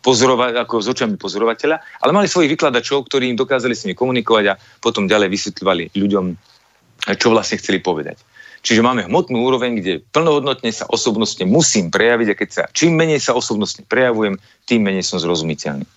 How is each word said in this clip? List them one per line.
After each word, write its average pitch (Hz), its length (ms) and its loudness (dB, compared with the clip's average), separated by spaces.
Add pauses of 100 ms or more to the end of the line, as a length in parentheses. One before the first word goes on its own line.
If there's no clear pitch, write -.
pozorova-, 123 560 4
ako 113 240 -2
s - 80 -4
očami 113 240 -2
pozorovateľa, 113 600 -2 (280)
ale 170 80 0
mali 196 160 4
svojich 160 240 2
vykladačov, 139 560 -2
ktorí 127 240 0
im 113 80 -4
dokázali 127 320 0
s 107 160 -6
nimi 90 80 -6
komunikovať 117 560 0
a 95 60 -4 (200)
potom 110 300 -2
ďalej 104 240 2
vysvetľovali 92 640 -4
ľuďom, 98 280 0 (920)
čo - 160 0
vlastne 107 260 2
chceli 95 220 -2
povedať. 78 400 -4 (460)
Čiže 113 160 4
máme 117 240 2
hmotnú 123 400 0
úroveň, 123 320 0
kde 90 320 -4
plnohodnotne 143 640 0
sa - 160 -8
osobnostne 107 560 -2
musím 113 420 2
prejaviť 113 460 2
a - 40 -10
keď 104 120 -4
sa, - 120 -4 (120)
čím 160 240 2
menej 156 240 2
sa 131 160 0
osobnostne 104 480 -4
prejavujem, 110 560 0 (240)
tým 113 160 2
menej 95 240 -2
som 90 160 -4
zrozumiteľný. 78 640 -4 (100)